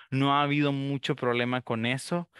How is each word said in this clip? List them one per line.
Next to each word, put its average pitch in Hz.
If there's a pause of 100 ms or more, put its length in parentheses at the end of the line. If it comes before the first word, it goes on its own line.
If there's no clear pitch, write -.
(120)
no 139
ha 147
habido 143
mucho 139
problema 123
con 113
eso, 170 (100)